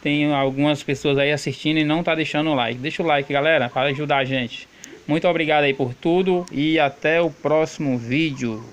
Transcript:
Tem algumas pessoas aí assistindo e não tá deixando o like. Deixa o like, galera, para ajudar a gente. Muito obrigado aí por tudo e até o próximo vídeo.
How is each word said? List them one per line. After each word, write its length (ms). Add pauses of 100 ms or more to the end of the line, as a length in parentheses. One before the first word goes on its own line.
Tem 320
algumas 480
pessoas 380
aí 120
assistindo 460
e 60
não 180
tá 140
deixando 340
o 60
like. 240
Deixa 240
o 20
like, 260
galera, 380
para 200
ajudar 280
a 80
gente. 420 (400)
Muito 200
obrigado 360
aí 100
por 200
tudo 580
e 280
até 420
o 80
próximo 680
vídeo. 760